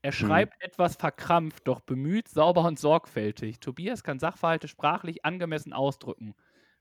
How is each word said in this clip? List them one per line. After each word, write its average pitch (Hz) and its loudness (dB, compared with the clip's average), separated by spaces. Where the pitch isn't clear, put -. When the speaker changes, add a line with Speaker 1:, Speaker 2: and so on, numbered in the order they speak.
Speaker 1:
Er 139 -4
Speaker 2:
Hm. - -2
Speaker 1:
schreibt 180 2
etwas 175 0
verkrampft, - 0
doch 127 0
bemüht, 147 -2
sauber 165 4
und 160 0
sorgfältig. 117 0
Tobias 170 -8
kann 139 -6
Sachverhalte 160 -2
sprachlich 165 -4
angemessen 160 -4
ausdrücken, 123 -4